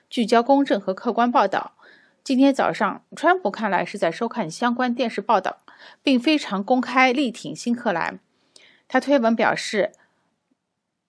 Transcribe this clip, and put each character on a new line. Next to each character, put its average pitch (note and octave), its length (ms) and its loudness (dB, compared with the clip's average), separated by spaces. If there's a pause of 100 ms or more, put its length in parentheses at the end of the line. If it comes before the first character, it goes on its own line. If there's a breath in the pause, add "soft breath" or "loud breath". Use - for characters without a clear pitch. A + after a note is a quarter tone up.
聚 A#3 160 -2
焦 A#3 160 4
公 C#4 240 4
正 B3+ 140 0
和 F#3+ 140 -4
客 A3+ 200 -6
观 A#3+ 180 0
报 B3+ 160 4
道。 - 260 -6 (500 soft breath)
今 C4 140 -2
天 C4+ 160 6
早 E3 200 0
上， G3 300 -4 (120)
川 F4+ 240 2
普 G#3 120 -4
看 G#3+ 180 -4
来 F3 160 0
是 G3+ 120 -10
在 E3+ 140 0
收 A3+ 160 -4
看 D#3+ 220 -6
相 A#3+ 240 -2
关 B3 200 -2
电 A#3+ 160 -2
视 G#3 120 -8
报 G3+ 180 2
道， - 180 -4 (440 loud breath)
并 C4 180 4
非 D4+ 180 2
常 G3+ 260 -4
公 B3+ 180 2
开 B3+ 320 2
力 C4 160 -2
挺 D#3 260 -10
辛 A#3+ 200 -4
克 A#3 180 -2
莱。 - 260 -6 (720 soft breath)
他 C4 100 0
推 C4+ 180 2
文 A3+ 160 2
表 A3 220 2
示， - 360 -4 (1160)